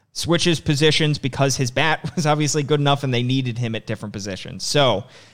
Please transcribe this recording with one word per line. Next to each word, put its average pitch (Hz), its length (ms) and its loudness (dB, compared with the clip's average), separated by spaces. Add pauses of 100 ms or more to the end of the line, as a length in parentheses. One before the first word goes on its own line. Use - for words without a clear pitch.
(120)
switches 170 480 0
positions 151 580 2
because 139 380 0
his 123 160 -2
bat 156 400 0
<laughs> - 40 -12
was 165 120 0
obviously 151 340 2
good 143 200 0
enough 143 220 2
and 131 100 0
they 120 100 2
needed 123 340 0
him 117 160 -2
at 110 140 -8
different 107 240 -6
positions. 98 540 -10
So 127 400 2 (280)